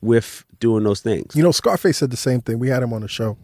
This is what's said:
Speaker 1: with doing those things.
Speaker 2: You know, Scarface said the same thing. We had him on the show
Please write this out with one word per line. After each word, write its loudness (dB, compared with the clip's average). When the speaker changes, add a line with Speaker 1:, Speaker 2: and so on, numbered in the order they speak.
Speaker 1:
with 0
doing 2
those 0
things. -4
Speaker 2:
You 4
know, 6
Scarface 2
said -2
the -6
same -2
thing. -4
We -2
had 0
him -4
on -6
the -8
show -4